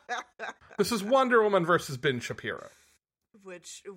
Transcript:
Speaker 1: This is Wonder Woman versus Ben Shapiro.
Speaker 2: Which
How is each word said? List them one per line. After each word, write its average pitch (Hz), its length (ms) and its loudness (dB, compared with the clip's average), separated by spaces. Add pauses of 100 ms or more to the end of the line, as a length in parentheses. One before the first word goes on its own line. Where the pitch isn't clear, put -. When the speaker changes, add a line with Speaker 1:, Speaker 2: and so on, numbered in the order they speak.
(800)
Speaker 1:
This 202 140 0
is 202 120 -2
Wonder 247 380 4
Woman 196 240 2
versus 156 320 0
Ben 123 220 0
Shapiro. - 500 -10 (720)
Speaker 2:
Which 175 400 -18 (140)